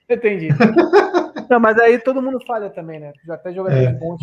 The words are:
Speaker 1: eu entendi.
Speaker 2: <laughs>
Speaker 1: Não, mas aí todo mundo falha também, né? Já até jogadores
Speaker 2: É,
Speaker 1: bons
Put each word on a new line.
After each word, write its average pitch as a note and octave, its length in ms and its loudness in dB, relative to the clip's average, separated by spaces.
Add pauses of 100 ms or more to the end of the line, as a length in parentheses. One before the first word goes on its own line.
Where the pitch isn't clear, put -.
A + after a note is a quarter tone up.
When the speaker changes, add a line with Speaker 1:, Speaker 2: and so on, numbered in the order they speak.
Speaker 1:
eu A#3+ 80 0
entendi. G3 320 -2
Speaker 2:
<laughs> B3+ 1000 2
Speaker 1:
Não, B3 100 4
mas A3 200 4
aí A#3 200 6
todo C4 220 -2
mundo B3+ 260 -4
falha G#3+ 220 -6
também, E3 320 -14
né? D3 100 -16 (140)
Já E3 80 -12
até D#3+ 200 -12
jogadores C#3+ 340 0
Speaker 2:
É, A#2+ 40 0
Speaker 1:
bons E3 320 -8